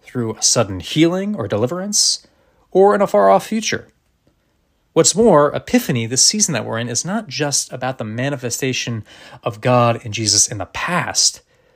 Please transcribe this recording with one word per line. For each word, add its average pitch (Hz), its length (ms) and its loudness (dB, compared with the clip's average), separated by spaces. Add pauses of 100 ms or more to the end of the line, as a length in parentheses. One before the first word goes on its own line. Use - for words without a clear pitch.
through 113 340 -6
a - 80 -8
sudden 101 380 0
healing 185 560 0
or 110 100 -4
deliverance, 170 800 -2 (440)
or 196 240 6
in 202 80 2
a 190 40 4
far-off 196 400 4
future. - 420 -6 (1040)
What's - 200 4
more, 165 400 4
Epiphany, 139 520 0
this 127 180 0
season 202 300 2
that 110 100 -2
we're 113 140 -6
in, 120 100 -6
is 117 160 -6
not 208 240 -6
just 139 420 -4
about 127 280 -6
the - 60 -8
manifestation 123 1000 -6 (400)
of 107 160 -8
God 120 420 2
in 110 100 -10
Jesus 107 360 0
in 110 80 -10
the 95 80 -8
past, - 760 -4 (340)